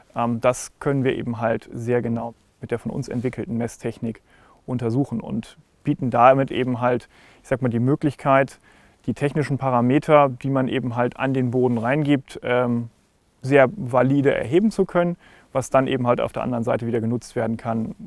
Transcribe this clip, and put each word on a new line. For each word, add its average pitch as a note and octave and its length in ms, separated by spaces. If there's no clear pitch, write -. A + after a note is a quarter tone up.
Ähm, A#2 280
das - 380
können C#3 220
wir C3 140
eben A#2 240
halt A2+ 320
sehr A#2+ 300
genau A#2 320
mit A#2+ 120
der A#2 60
von - 140
uns - 160
entwickelten A#2+ 480
Messtechnik A2+ 640
untersuchen A#2+ 540
und - 360
bieten C3 280
damit C3 400
eben B2 320
halt, B2 260
ich - 60
sag B2+ 140
mal, B2 80
die A#2 80
Möglichkeit, C3+ 800
die A#2 80
technischen C#3+ 420
Parameter, C3+ 720
die C3 220
man C3 180
eben B2+ 260
halt B2 240
an C3+ 140
den B2+ 200
Boden B2 260
reingibt, C#3 640
ähm, A#2+ 480
sehr C#3+ 340
valide C3 600
erheben F3+ 360
zu G3 140
können, F3 320
was - 180
dann C3 160
eben B2+ 200
halt A#2+ 140
auf A#2 120
der A2+ 100
anderen A#2+ 220
Seite A#2+ 220
wieder A2+ 140
genutzt A#2 360
werden A2+ 200
kann, A2+ 380